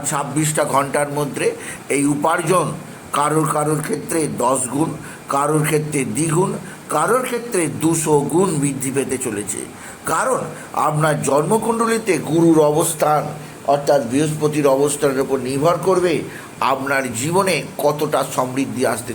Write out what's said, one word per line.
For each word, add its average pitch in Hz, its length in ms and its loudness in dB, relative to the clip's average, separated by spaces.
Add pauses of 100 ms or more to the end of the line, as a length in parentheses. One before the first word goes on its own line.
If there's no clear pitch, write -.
ছাব্বিশটা 151 560 0
ঘন্টার 139 440 0 (100)
মধ্যে 143 280 -2 (420)
এই 143 180 2
উপার্জন 160 600 2 (460)
কারোর 151 400 2
কারোর 151 300 0
ক্ষেত্রে 165 380 -2 (180)
দশ 127 220 2 (140)
গুণ, 147 160 0 (380)
কারোর 147 360 2
ক্ষেত্রে 151 400 0
দ্বিগুণ, 156 460 0 (380)
কারোর 180 340 2
ক্ষেত্রে 233 400 -2 (180)
দুশো 160 400 2
গুণ 160 280 2 (140)
বৃদ্ধি 135 280 -2
পেতে 127 280 -2
চলেছে। 104 420 -6 (460)
কারণ 185 340 0 (480)
আপনার 151 340 2
জন্মকুণ্ডলিতে 220 960 2
গুরুর 160 400 4 (140)
অবস্থান, 151 500 2 (440)
অর্থাৎ 143 340 4 (100)
বৃহস্পতির 151 560 2
অবস্থানের 139 600 2
উপর 131 120 0
নির্ভর 139 460 0
করবে 180 280 2 (480)
আপনার 135 440 0 (160)
জীবনে 175 360 2 (220)
কতটা 147 420 0 (160)
সমৃদ্ধি 127 500 -2
আসতে 117 280 -4